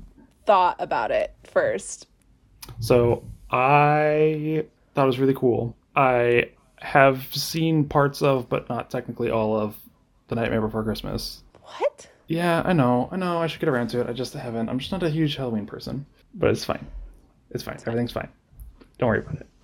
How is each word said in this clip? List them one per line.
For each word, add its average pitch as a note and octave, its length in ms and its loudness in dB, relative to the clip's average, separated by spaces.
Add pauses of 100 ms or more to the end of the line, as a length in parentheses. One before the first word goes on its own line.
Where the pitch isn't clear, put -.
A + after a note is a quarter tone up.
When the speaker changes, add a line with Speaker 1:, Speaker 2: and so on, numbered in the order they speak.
(440)
Speaker 1:
thought F#3 340 4
about C#3+ 320 -2
it A2 240 -2 (100)
first. - 640 -2 (760)
Speaker 2:
So, A#2+ 440 4 (260)
I D3+ 1120 2 (300)
thought C#3 100 2
it - 20 6
was B2+ 120 2
really C3+ 160 4
cool. A#2 420 0 (180)
I A#2+ 560 4 (300)
have C3+ 540 4
seen D#3+ 500 0
parts C#3+ 380 0
of, C3+ 260 2
but - 200 -4
not A#2 220 -6
technically B2 400 -4
all A2 280 0
of, G#2 180 -4 (520)
The A#2+ 60 -6
Nightmare A2+ 260 0
Before A2 240 -2
Christmas. G#2 580 -6 (200)
Speaker 1:
What? - 460 -6 (180)
Speaker 2:
Yeah, E3+ 380 0
I F#3 80 0
know. B2 400 2
I F#3 40 -6
know. F3+ 220 -2
I E3 80 0
should D#3+ 140 -8
get D#3+ 80 0
around A#2+ 200 0
to A#2+ 120 -2
it. A#2+ 80 -2
I A#2+ 40 -6
just B2 220 -8
haven't. A#2 340 -6
I'm B2 120 -4
just - 120 -8
not F#3 120 -4
a E3+ 60 0
huge D3+ 260 0
Halloween A2+ 300 -4
person. B2 380 -10 (300)
But E3 160 0
it's - 140 -2
fine. - 200 -6 (680)
It's - 120 -8
fine. - 140 -10
Speaker 1:
It's - 80 -20
fine. A#2 80 -4
Speaker 2:
Everything's A#2+ 200 -2
fine. - 160 -6 (680)
Don't B2 100 2
worry A2 120 2
about - 160 -8
it. - 100 -18 (180)